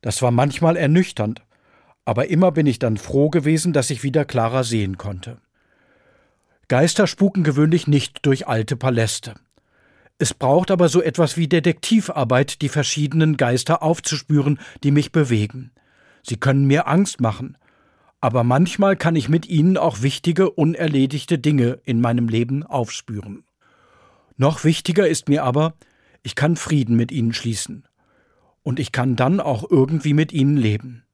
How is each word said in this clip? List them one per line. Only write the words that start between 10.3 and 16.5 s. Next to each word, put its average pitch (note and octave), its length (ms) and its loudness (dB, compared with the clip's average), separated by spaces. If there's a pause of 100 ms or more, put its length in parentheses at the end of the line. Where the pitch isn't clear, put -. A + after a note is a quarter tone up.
braucht D#3+ 380 2
aber F3 160 4
so F3 120 2
etwas E3 360 0
wie E3 100 -2
Detektivarbeit, D3 1160 0
die D3 60 -2
verschiedenen D3+ 680 0
Geister B2+ 480 0
aufzuspüren, D3 760 0 (240)
die C#3+ 80 2
mich C#3+ 220 0
bewegen. B2 580 -2 (580)
Sie A2+ 100 -6
können C#3 260 2